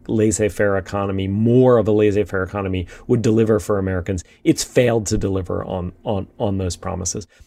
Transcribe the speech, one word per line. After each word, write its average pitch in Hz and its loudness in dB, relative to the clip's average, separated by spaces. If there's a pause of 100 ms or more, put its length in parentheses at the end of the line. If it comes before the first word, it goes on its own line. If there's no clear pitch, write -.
laissez-faire 107 0
economy, 98 -4
more 120 4
of 101 2
a 107 2
laissez-faire 101 2
economy, 95 -4 (200)
would 117 0
deliver 110 2
for 104 -2
Americans, 95 -4 (200)
it's 156 0
failed 117 2
to 107 -2
deliver 95 -4
on, 92 -6 (120)
on, 98 -4 (120)
on 101 -2
those 92 -4
promises. 92 -8 (200)